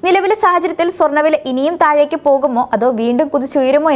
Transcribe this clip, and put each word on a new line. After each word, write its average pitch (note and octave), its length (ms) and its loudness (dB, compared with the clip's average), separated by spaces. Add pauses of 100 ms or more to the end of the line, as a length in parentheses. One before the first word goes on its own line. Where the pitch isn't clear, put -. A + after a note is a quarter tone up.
നിലവിലെ F#4+ 380 2
സാഹചര്യത്തിൽ F4 540 0
സ്വർണ്ണവില D4+ 400 2 (140)
ഇനിയും D4 320 -2
താഴേക്ക് D4+ 420 2
പോകുമോ C4+ 380 0 (120)
അതോ A#3 140 2 (100)
വീണ്ടും B3 320 0
കുതിച്ചുയരുമോ C#4 640 0